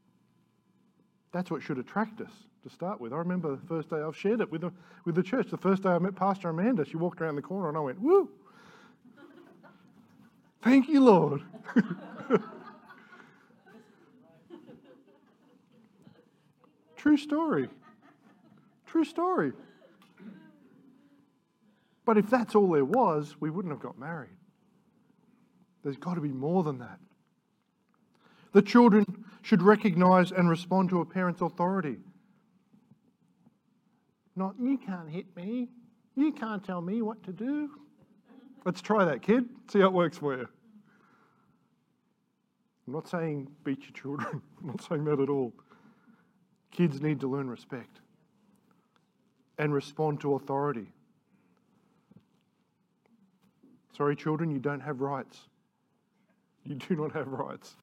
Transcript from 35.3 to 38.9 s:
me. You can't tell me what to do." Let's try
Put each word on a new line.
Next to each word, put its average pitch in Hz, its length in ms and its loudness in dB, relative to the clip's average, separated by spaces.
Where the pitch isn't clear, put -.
me. 233 320 -6
You 285 180 2
can't 220 320 -8
tell 180 160 -6
me 196 200 -4
what 220 220 -6
to 190 80 -12
do." 277 480 -6
Let's 180 160 -4
try 208 240 2